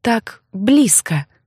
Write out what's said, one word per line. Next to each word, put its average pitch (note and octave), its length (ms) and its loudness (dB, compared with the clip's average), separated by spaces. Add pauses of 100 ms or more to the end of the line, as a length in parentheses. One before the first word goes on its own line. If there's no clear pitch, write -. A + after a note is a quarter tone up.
Так - 400 -6 (120)
близко. G3+ 720 0 (220)